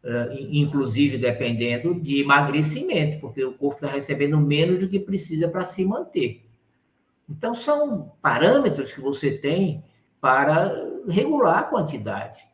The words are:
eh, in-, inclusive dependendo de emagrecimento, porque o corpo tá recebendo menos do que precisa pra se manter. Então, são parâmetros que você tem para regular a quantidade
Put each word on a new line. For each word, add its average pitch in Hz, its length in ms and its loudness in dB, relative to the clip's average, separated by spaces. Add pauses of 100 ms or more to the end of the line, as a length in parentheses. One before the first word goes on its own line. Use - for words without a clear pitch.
eh, 120 340 -4
in-, 147 240 0
inclusive 135 560 0
dependendo 120 800 0
de 139 200 0
emagrecimento, 151 1000 2
porque 131 240 -6
o 127 100 -6
corpo 139 260 -4
tá 143 80 -4
recebendo 143 500 0
menos 151 400 4
do 190 100 -2
que 190 120 -2
precisa 170 480 -2
pra 175 140 -4
se 185 220 -4
manter. 185 640 -4 (800)
Então, 220 260 -6
são 294 680 -2
parâmetros 175 720 2
que - 80 -14
você 135 300 -2
tem 160 540 -2 (360)
para 139 520 4 (360)
regular 254 500 4
a - 40 0
quantidade 139 760 -4 (140)